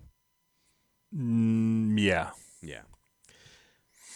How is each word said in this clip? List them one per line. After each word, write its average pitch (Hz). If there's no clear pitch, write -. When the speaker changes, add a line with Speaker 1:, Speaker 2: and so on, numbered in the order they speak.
Speaker 1:
Mm, 113
yeah. 92
Speaker 2:
Yeah. 69